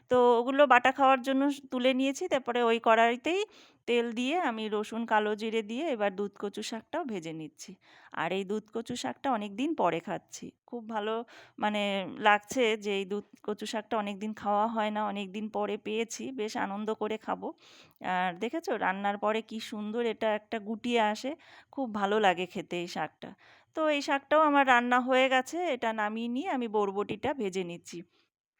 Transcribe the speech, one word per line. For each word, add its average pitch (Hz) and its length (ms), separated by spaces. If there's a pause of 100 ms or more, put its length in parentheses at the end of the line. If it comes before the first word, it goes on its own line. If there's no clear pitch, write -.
তো 254 80 (200)
ওগুলো 269 300
বাটা 254 260
খাওয়ার 269 300
জন্য 262 220
স-, 277 240
তুলে 254 260
নিয়েছি, 269 340
তারপরে 247 340
ওই 233 180
কড়াইতেই 240 600 (460)
তেল 233 260
দিয়ে 247 280
আমি 226 280
রসুন, 214 380
কালো 214 280
জিরে 220 280
দিয়ে 233 260
এবার 208 280
দুধ 202 220
কচু 208 240
শাকটাও 240 420
ভেজে 175 280
নিচ্ছি। 156 380 (420)
আর 160 200
এই 196 120
দুধ 208 280
কচু 233 240
শাকটা 262 340
অনেক 208 260
দিন 285 180
পরে 180 260
খাচ্ছি, - 460 (200)
খুব 240 220
ভালো 220 260 (440)
মানে 208 240 (360)
লাগছে 208 460 (120)
যে 208 200
এই 196 80
দুধ 202 220 (160)
কচু 214 240
শাকটা 220 300
অনেক 208 220
দিন 220 140
খাওয়া 208 360
হয় 220 220
না, 214 140
অনেক 202 280
দিন 214 160
পরে 208 300
পেয়েছি, 220 540
বেশ 220 240
আনন্দ 202 380
করে 214 240
খাবো। 190 300 (580)
আর 185 320
দেখেছো 285 400
রান্নার 202 400
পরে 214 240
কি 220 180
সুন্দর 214 460
এটা 220 280
একটা 214 240
গুটিয়ে 226 440
আসে, 214 280 (400)
খুব 269 240
ভালো 208 260
লাগে 180 260
খেতে 175 300
এই 175 120
শাকটা। 170 420 (460)
তো 320 120
এই 285 140
শাকটাও 294 380
আমার 285 260
রান্না 247 340
হয়ে 262 280
গেছে, 262 300 (140)
এটা 247 200
নামিয়ে 220 360
নিয়ে 254 220
আমি 254 180
বরবটিটা 202 640
ভেজে 196 300
নিচ্ছি। 170 340 (600)